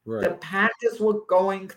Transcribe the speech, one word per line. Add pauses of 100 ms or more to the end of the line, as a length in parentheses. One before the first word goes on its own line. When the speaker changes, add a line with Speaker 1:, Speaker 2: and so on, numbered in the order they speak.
Speaker 1:
Right.
Speaker 2:
The
Packers
were
going